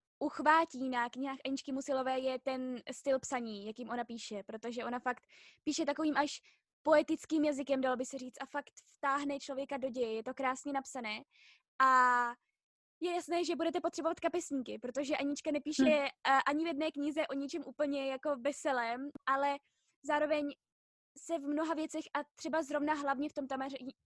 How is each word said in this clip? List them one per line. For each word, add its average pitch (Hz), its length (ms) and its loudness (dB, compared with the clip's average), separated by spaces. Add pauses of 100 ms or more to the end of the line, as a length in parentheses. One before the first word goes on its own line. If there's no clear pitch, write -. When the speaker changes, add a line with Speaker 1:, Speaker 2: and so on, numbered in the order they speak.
(260)
Speaker 1:
uchvátí 302 600 2
na 247 220 0
knihách 269 340 -6
Aničky 269 280 -4
Musilové, 262 460 0
je 262 200 -2
ten 254 440 -4 (100)
styl 269 280 2
psaní, 226 460 -6
jakým 220 240 -8
ona 240 140 -2
píše, 220 420 -8
protože 226 380 -6
ona 240 140 -4
fakt 247 240 -4 (420)
píše 302 200 0
takovým 294 320 0
až 294 240 0 (420)
poetickým 311 640 4
jazykem, 277 360 2
dalo 254 160 2
by 254 100 -4
se 269 120 -8
říct, 254 240 -10
a 269 40 -8
fakt - 240 -8 (260)
vtáhne 285 440 0
člověka 277 360 -6
do 262 140 -2
děje, 233 240 -2
je 220 80 -4
to 254 120 -8
krásně 262 380 -2
napsané. 247 500 -6 (600)
A 262 60 8 (1120)
je 349 140 0
jasné, 349 300 0
že 311 120 0
budete 330 240 0
potřebovat 330 400 -2
kapesníky, 277 580 -2
protože 262 380 -2
Anička 285 340 -2
nepíše, 294 340 0
Speaker 2:
Hm. 294 240 4 (180)
Speaker 1:
eh, 269 200 6
ani 294 180 2
v - 20 0
jedné 311 240 0
knize 294 360 -2
o - 80 -6
ničem 277 320 -4
úplně 277 440 -2
jako 269 260 -2
veselém, 254 720 -2 (160)
ale 277 320 2 (480)
zároveň 294 440 2 (680)
se 330 200 -2
v 277 40 -6
mnoha 302 320 0
věcech 311 300 -4 (100)
a 294 100 -2 (100)
třeba 320 280 -2
zrovna 294 320 0
hlavně 285 340 0
v - 40 -8
tom 277 140 -4
Tamaři-, 269 400 -6 (200)